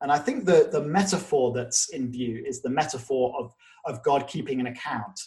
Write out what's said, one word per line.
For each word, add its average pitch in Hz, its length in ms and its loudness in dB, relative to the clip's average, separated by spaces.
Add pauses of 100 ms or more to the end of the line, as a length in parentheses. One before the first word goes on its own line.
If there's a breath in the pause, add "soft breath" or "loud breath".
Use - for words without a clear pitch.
And 143 100 0
I 147 60 4
think 247 280 -2
the, 165 260 8
the 147 120 0
metaphor 151 680 2
that's - 360 -2
in 127 220 -4
view 120 340 -4
is - 160 -8
the 127 80 -4
metaphor 131 680 0
of, 117 140 -10 (320 soft breath)
of 135 180 -8
God 139 240 2
keeping 135 320 -4
an 123 80 0
account. 120 580 -8